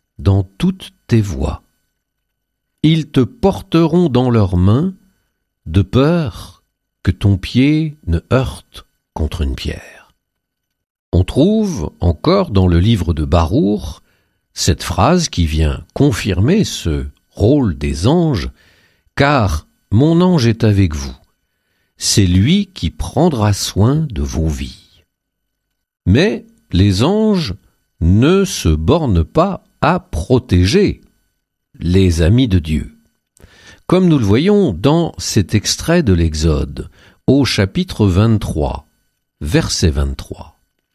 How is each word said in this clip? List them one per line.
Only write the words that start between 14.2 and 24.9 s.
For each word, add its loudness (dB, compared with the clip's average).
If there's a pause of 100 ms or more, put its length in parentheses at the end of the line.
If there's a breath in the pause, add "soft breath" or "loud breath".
cette -2
phrase 0
qui -2
vient -2 (100)
confirmer 0
ce -6 (240)
rôle 0
des -2
anges, « 0 (640 soft breath)
Car 0 (240)
mon 4
ange 2
est 0
avec 2
vous. -10 (840)
C'est 0
lui 2
qui -8
prendra -2
soin -2
de -6
vos -4
vies. » -10 (1040)